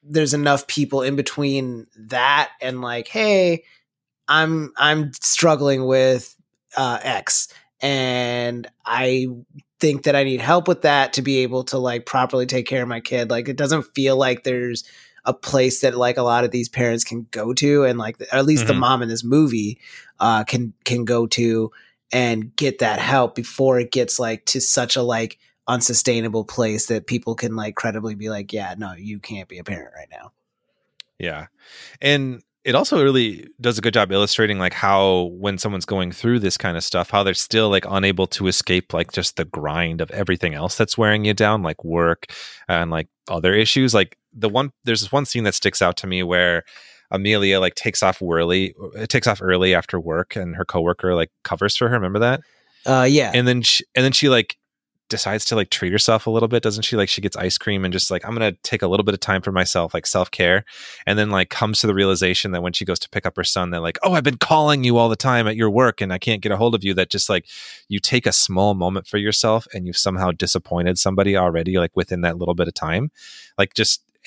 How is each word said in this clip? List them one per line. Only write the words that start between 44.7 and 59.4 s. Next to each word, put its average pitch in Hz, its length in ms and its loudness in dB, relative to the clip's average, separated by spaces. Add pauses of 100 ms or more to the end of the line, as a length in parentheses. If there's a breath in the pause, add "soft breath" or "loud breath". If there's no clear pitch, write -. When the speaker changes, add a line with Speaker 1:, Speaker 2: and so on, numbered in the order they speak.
Speaker 2:
there's 113 160 0
this 101 120 -6
one 139 140 0
scene 120 180 -2
that 98 100 0
sticks - 280 0
out 90 160 2
to - 80 -8
me 92 160 -2
where 87 420 2 (460 loud breath)
Amelia, 98 500 2
like, 90 160 0
takes - 260 -4
off 95 200 2
early, 87 520 0 (240)
uh, 110 80 -8
takes - 200 0
off 104 160 0
early 92 320 4
after 87 260 -2
work, 82 360 -4
and 87 200 -8
her 90 80 -4
coworker, 87 500 0
like, 82 160 0 (140)
covers 101 320 -2
for 120 120 2
her. 123 80 0
Remember 101 240 0
that? 127 200 2 (460 soft breath)
Speaker 1:
Uh, 127 240 4
yeah. 139 240 2
Speaker 2:
And 123 140 4
then 123 140 2
she, - 220 2 (100)
and 131 100 4
then 135 80 2
she, 143 160 2
like, 120 280 2 (540)
decides 107 340 -4
to, - 100 -2
like, 104 140 0
treat - 240 -2
herself 107 340 2
a 113 40 -2
little 113 180 2
bit, 117 140 2
doesn't 107 220 -2
she? 120 120 -2
Like, 101 140 2
she - 100 -4
gets 101 160 -4
ice 92 220 -2
cream 98 260 -2
and 90 80 -2
just, 90 180 -2
like, 90 140 -4
"I'm 113 80 -8
gonna 110 200 0 (100)
take - 180 -4
a 95 80 0
little 98 160 2
bit 101 80 0
of 98 80 -2
time 95 220 0